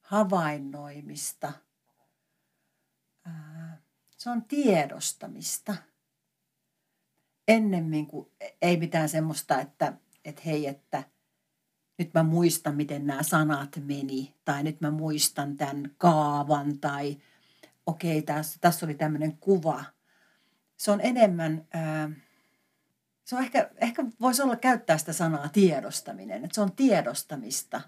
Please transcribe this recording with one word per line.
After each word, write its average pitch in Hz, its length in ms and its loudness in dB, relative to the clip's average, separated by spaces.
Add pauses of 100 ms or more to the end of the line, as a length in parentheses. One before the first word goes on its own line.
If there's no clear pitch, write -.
havainnoimista. 147 1500 -4 (1700)
Ää, 160 520 -16 (400)
se - 120 -8
on 233 140 -2
tiedostamista. - 1300 0 (1700)
Ennemmin 170 600 2
kuin, - 200 -12 (340)
ei 175 160 4
mitään 160 320 0
semmoista, 156 520 -2
että, 147 320 -4 (320)
että 147 200 -16
hei, 151 220 -2
että 139 360 -8 (960)
nyt 165 140 -4
mä 165 100 6
muistan, 160 520 2
miten 143 320 -4
nämä 139 160 -2
sanat 151 520 0 (100)
meni, 139 480 -6 (120)
tai 143 180 -2
nyt 151 180 -4
mä 151 100 0
muistan 151 680 -2
tän 139 400 -6
kaavan, 147 840 2
tai 143 380 -4 (680)
okei, 165 360 -2
tässä, 156 400 -4
tässä 165 240 4
oli 151 100 -4
tämmönen 151 420 -2
kuva. 160 460 0 (960)
Se - 140 0
on 202 100 2
enemmän, 175 720 2
ää, 156 360 -2 (1120)
se 247 120 -8
on 254 80 0
ehkä, 254 260 2 (120)
ehkä 233 220 -2 (180)
voisi 254 200 2
olla 254 140 2
käyttää 233 420 4
sitä 156 160 -6
sanaa 156 360 0
tiedostaminen, 131 960 2
että 175 100 -10
se 214 60 0
on 190 140 0
tiedostamista 135 1120 0